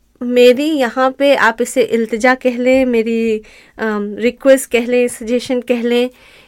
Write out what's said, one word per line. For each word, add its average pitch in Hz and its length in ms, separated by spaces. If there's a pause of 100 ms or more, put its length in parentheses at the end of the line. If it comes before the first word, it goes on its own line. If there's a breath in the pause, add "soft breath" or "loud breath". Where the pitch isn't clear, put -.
(220)
मेरी 247 480
यहाँ 262 420
पे 277 240
आप 233 260
इसे 240 200
इल्तिजा 226 540
कह 254 220
लें, 254 280
मेरी, 226 560 (360 soft breath)
अम, 208 420
request 247 520
कह 240 140
लें, 247 220
सजेशन 240 540
कह 240 200
लें 240 280 (380 soft breath)